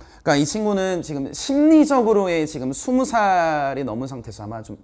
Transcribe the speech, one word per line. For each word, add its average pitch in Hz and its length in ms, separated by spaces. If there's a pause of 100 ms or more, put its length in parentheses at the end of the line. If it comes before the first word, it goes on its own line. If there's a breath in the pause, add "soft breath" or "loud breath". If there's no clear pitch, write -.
(220 loud breath)
그러니까 151 140
이 143 80
친구는 190 580
지금 139 300
심리적으로의 233 1120
지금 127 260
스무 254 320
살이 165 800
넘은 120 220
상태에서 117 380
아마 110 180
좀 - 220